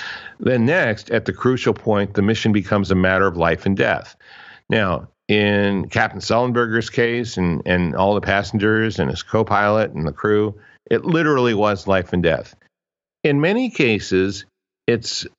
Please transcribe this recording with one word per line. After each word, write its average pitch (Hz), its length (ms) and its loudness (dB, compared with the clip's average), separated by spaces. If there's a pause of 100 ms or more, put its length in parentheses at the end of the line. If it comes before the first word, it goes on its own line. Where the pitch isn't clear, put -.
(400)
Then 120 260 2
next, 135 440 0
at 117 160 -2
the - 80 -4
crucial 123 400 0
point, 101 400 -2
the 101 80 0
mission 110 300 2
becomes 98 400 0
a 95 40 4
matter 92 300 4
of 87 120 0
life 82 280 0
and 98 100 2
death. 104 400 -2 (540)
Now, 95 380 -2 (200)
in 101 640 2
Captain 110 300 -2
Sullenberger's 117 720 0
case 120 480 -2
and, 87 280 0
and 90 300 0
all 98 180 2
the 101 80 0
passengers 107 800 0
and 73 100 0
his 76 140 -6
co-pilot 104 680 0
and 78 140 -6
the 73 60 -2
crew, 104 480 0 (320)
it 113 140 0
literally 147 500 2
was 101 320 0
life 95 260 0
and 90 80 0
death. 80 340 -2 (680)
In 147 180 2
many 214 300 0
cases, 98 760 0 (400)
it's - 400 -2 (140)